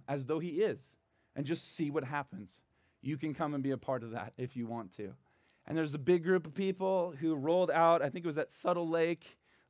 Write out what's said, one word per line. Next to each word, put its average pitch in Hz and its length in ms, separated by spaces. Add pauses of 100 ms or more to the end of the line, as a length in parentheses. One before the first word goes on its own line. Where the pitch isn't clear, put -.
as 135 200
though 156 100
he 165 240
is 185 320 (420)
and 143 100
just 165 300
see 151 140
what 147 140
happens?" 147 580 (400)
You 147 160
can 156 160
come 147 220
and 139 80
be 135 80
a 131 60
part 127 260
of 113 80
that 110 260
if 127 180
you 120 120
want 110 300
to. 107 180 (500)
And 151 100
there's 156 200
a 151 40
big 165 240
group 175 220
of 151 80
people 185 640
who 160 140
rolled 165 380
out. 165 320
I 147 60
think 170 160
it - 20
was 151 100
at 147 140
Subtle 175 360
Lake. 165 500 (320)